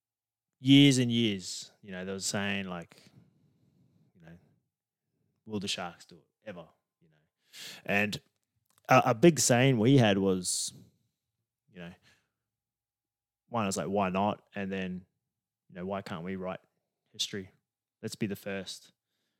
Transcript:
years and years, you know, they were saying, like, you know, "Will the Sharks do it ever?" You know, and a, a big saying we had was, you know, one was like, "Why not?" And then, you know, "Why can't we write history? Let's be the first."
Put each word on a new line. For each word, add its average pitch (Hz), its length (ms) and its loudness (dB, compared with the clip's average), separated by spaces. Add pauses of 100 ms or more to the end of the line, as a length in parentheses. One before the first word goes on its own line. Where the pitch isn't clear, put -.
(600)
years 139 380 8
and 123 120 0
years, 107 600 -4 (120)
you 101 100 -18
know, 92 120 -10
they 95 80 -8
were 98 80 -8
saying, 98 480 -4
like, 90 260 -12 (1200)
you - 120 -20
know, 85 100 -20 (1120)
"Will 107 140 -6
the 101 80 -8
Sharks - 360 -10
do 87 120 -20
it - 320 -20
ever?" 87 160 -14 (360)
You 82 80 -20
know, - 540 -20 (240)
and 101 340 -2 (680)
a, 131 180 6
a 123 80 2
big 151 260 6
saying 127 380 4
we 127 180 4
had 104 220 6
was, 95 540 -2 (1000)
you 92 60 -20
know, 87 100 -16 (1600)
one 113 180 -4
was 98 100 -4
like, 82 100 -4
"Why 98 220 -2
not?" 98 340 -2 (120)
And 98 160 -8
then, 92 320 -8 (680)
you 90 80 -20
know, 90 100 -12
"Why 98 160 -8
can't 82 220 -12
we 95 120 -10
write 92 240 -10 (520)
history? 101 380 -10 (520)
Let's 110 140 -10
be 113 100 -4
the 98 100 -6
first." - 560 -12 (480)